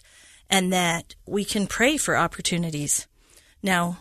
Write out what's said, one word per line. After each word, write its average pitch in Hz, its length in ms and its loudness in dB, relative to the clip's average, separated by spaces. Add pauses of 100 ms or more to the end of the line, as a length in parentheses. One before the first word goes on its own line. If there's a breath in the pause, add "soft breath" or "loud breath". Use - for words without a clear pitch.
(480 soft breath)
and 185 240 2
that 175 440 0 (100)
we 202 180 -2
can 196 220 -2
pray 269 320 2
for 160 180 0
opportunities. 160 920 -2 (560 soft breath)
Now, 175 380 0